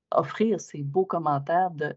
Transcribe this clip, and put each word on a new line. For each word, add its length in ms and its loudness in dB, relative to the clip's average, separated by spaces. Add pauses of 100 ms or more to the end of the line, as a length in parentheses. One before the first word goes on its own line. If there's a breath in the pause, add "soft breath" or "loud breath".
(100)
offrir 500 0
ces 220 -12
beaux 240 0
commentaires 640 0
de 260 -6